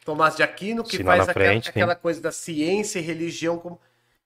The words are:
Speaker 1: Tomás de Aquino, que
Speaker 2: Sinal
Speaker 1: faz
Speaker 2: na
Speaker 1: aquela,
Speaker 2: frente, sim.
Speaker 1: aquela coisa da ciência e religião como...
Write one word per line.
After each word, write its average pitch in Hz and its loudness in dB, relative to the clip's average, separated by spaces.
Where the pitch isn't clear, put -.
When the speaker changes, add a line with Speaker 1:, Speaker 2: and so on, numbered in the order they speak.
Speaker 1:
Tomás 156 2
de 156 2
Aquino, 220 -4
que 190 -6
Speaker 2:
Sinal 92 4
Speaker 1:
faz 95 6
Speaker 2:
na - -2
Speaker 1:
aquela, 95 2
Speaker 2:
frente, 107 2
sim. - -6
Speaker 1:
aquela 170 0
coisa 165 -4
da 160 -4
ciência 185 -2
e - -6
religião 165 -4
como... 175 -14